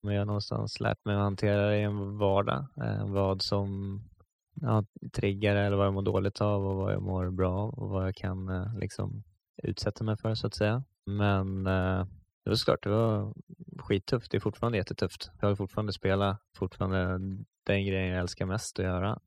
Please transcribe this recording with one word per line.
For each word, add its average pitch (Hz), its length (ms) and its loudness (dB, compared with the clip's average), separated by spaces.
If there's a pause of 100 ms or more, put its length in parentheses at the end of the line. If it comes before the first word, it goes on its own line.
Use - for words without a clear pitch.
Men 101 120 0
jag 101 60 2
har 101 60 0
någonstans 104 540 -4
lärt 110 240 -2
mig 104 100 0
att 101 80 2
hantera 101 460 2
det 104 100 4
i 104 40 2
en 104 360 -2
vardag. 104 480 2 (100)
Eh, 107 320 -2
vad 98 340 2
som, 98 580 -2 (540)
ja, 110 300 2 (280)
triggar 101 440 2
eller 101 200 2
vad 98 100 4
jag 98 80 2
mår 98 80 0
dåligt 98 380 0
av 101 260 2
och 98 100 0
vad 98 160 0
jag 98 100 0
mår 92 280 0
bra 92 220 2
av 107 220 -2
och 110 140 -6
vad 95 180 0
jag 95 100 -2
kan, 92 320 -4
eh, 95 300 -2
liksom 101 440 -6 (400)
utsätta - 420 -2
mig 107 120 0
för, 110 180 -2
så 110 120 -4
att 101 80 -4
säga. 110 280 0 (240)
Men, 98 600 0
eh, 92 400 2 (380)
det 98 60 -2
var 107 40 4
såklart, - 280 2
det 101 80 -2
var 107 420 2 (460)
skittufft. - 520 0
Det 101 80 0
är - 20 2
fortfarande 113 380 -2
jättetufft. - 520 -4 (100)
Jag 104 80 2
vill 101 80 2
fortfarande 101 360 -4
spela, 98 460 2 (180)
fortfarande 95 420 0 (680)
den 98 200 2
grejen 95 220 0
jag 90 120 0
älskar 90 260 -4
mest 95 320 -4
att 98 60 0
göra. 92 420 0